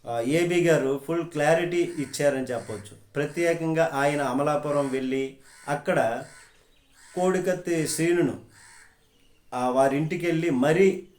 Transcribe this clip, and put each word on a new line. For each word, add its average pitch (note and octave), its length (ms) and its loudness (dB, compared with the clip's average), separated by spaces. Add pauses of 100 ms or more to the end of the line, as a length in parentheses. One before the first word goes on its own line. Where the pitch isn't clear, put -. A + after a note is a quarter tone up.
ఆ, A#2 120 -4
ఏబీ E3 480 2
గారు C#3 380 2
ఫుల్ E3 180 -4
క్లారిటీ E3 720 0
ఇచ్చారని C#3 460 0
చెప్పొచ్చు. A2 520 -8 (200)
ప్రత్యేకంగా E3 760 0
ఆయన C#3+ 300 0
అమలాపురం C#3+ 680 0
వెళ్ళి C3 460 -4 (320)
అక్కడ C#3+ 560 -2 (880)
కోడికత్తి F3+ 760 0
శ్రీనును, E3 520 0 (1120)
ఆ, B2+ 140 -2
వారింటికి C#3+ 580 2
వెళ్ళి E3 240 0
మరీ D#3+ 560 2 (120)